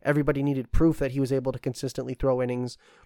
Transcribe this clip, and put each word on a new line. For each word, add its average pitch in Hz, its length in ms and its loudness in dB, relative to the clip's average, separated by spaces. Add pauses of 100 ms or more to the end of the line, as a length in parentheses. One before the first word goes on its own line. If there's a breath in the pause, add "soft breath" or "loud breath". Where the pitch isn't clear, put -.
everybody 143 400 2
needed 135 300 0
proof 160 260 4
that 135 140 -2
he 139 80 -2
was 131 120 0
able 131 200 0
to 127 60 -10
consistently 127 560 -6
throw 127 280 0
innings, 123 360 -4 (280 soft breath)